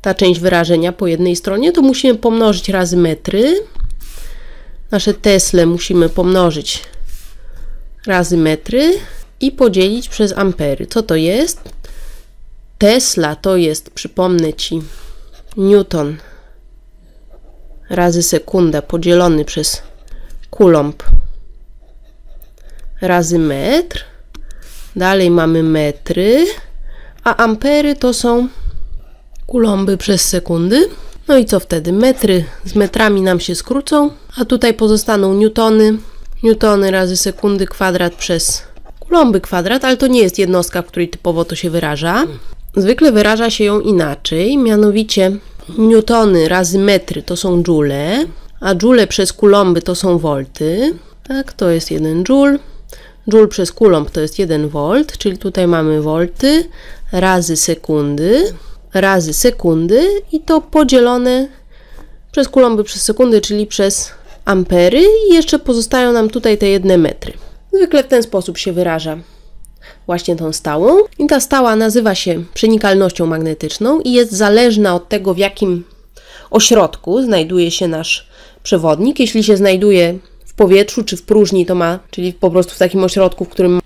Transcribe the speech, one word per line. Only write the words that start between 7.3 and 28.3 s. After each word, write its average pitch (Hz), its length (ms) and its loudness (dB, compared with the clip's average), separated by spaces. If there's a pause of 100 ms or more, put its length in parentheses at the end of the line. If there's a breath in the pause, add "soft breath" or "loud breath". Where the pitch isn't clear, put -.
razy 180 300 0
metry 165 560 0 (480 loud breath)
i 269 120 0
podzielić 208 560 0
przez 202 300 -2
ampery. 165 480 -2
Co 226 160 -2
to 165 140 -2
jest? 196 440 -2 (1160 soft breath)
Tesla 202 580 2
to 190 200 -2
jest, 160 340 -2
przypomnę 170 640 -2
ci, - 280 -8 (760 soft breath)
newton 190 600 0 (1700 soft breath)
razy 175 320 2
sekunda 160 600 0
podzielony 170 640 2
przez - 380 -6 (680 soft breath)
coulomb 151 520 2 (2000 soft breath)
razy 175 380 0
metr. 160 680 -2 (920 loud breath)
Dalej 185 340 2
mamy 165 320 2
metry, 165 840 0 (800 soft breath)
a 233 120 0
ampery 277 600 0
to 247 180 0
są 240 340 0 (1000 soft breath)